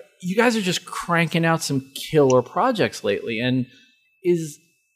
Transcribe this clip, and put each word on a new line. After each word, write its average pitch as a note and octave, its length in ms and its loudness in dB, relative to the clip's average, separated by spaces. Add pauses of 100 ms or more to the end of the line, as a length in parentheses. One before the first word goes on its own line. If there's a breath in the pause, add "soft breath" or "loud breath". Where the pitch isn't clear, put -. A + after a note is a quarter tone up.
(220)
you F3+ 160 -6
guys A#3 180 2
are A3 60 -2
just F#3 240 -4
cranking E3 600 -2
out E3 180 0
some C3+ 280 -4 (200)
killer C3 300 6
projects F#3 600 -2
lately. G#2+ 360 -2
And B2+ 260 0 (580 soft breath)
is, E3 360 -2 (360)